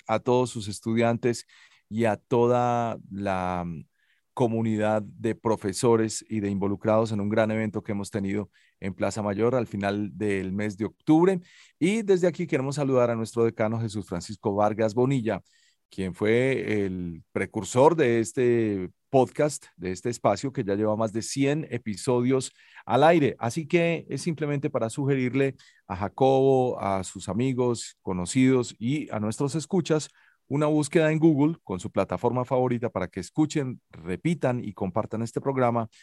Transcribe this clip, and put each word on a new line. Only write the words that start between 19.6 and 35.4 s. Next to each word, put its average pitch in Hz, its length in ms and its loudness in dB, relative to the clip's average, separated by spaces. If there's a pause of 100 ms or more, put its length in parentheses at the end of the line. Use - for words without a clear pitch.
de 92 160 -6
este 92 180 -6
espacio 117 440 0
que 131 100 -4
ya 98 120 -2
lleva 107 200 0
más 110 160 -2
de 110 100 -4
cien 139 480 -2
episodios 123 840 -2 (320)
al 127 180 4
aire. 156 340 4
Así 127 300 -6
que 170 420 0
es 139 120 -8
simplemente 147 480 -4
para 113 200 -2
sugerirle 135 680 0 (320)
a 95 100 -6
Jacobo, 131 840 2
a 98 220 -2
sus - 240 -12
amigos, 123 720 -2
conocidos 120 800 0
y 127 320 -4
a 110 80 -4
nuestros 110 360 -4
escuchas, 160 540 -2 (380)
una 147 180 0
búsqueda 156 480 2
en 160 60 0
Google 156 440 4
con 92 160 -6
su 95 120 -10
plataforma 117 520 0
favorita 123 460 0
para 92 180 -4
que 95 140 -8
escuchen, 147 580 -2 (100)
repitan 123 720 -2
y 104 120 -10
compartan 107 480 -4
este 117 180 -6
programa, 120 480 0 (160)